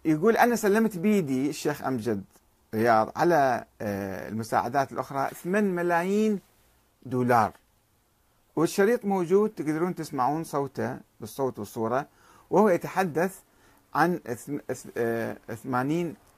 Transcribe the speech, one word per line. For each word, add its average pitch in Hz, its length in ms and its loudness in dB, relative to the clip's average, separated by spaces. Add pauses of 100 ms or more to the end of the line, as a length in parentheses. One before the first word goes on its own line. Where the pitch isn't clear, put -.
يقول: 160 320 4
"أنا 240 200 4
سلمت 214 420 2
بيدي"، 151 520 2
الشيخ 151 320 -4
أمجد 113 420 -2 (500)
رياض، 110 420 4
"على، 139 480 2 (160)
آه، 98 480 -6
المساعدات 117 640 -2
الأخرى 135 360 -4 (140)
ثمان 196 320 0
ملايين 185 680 0 (600)
دولار". 123 500 2 (1040)
والشريط 202 480 2
موجود، 196 460 2
تقدرون 160 440 -2
تسمعون 151 500 -2
صوته 135 540 -4 (220)
بالصوت 127 380 -4
والصورة، 117 480 -4 (440)
وهو 202 180 6
يتحدث 170 680 -2 (560)
عن 160 320 2
اثم-، 123 460 -8
اث-، - 240 -10
آه، 113 400 -2 (260)
ثمانين، 135 540 -2 (220)